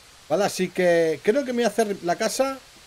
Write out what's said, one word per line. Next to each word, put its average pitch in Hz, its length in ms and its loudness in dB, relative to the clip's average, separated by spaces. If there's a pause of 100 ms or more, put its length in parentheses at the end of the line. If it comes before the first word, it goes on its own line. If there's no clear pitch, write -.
(280)
Vale, 175 160 0
así 190 260 -2
que 165 540 2
creo 254 220 2
que 247 80 -4
me 240 100 0
voy - 0 -
a 220 60 2
hacer 208 340 0
la 170 140 -2
casa 262 420 -2 (280)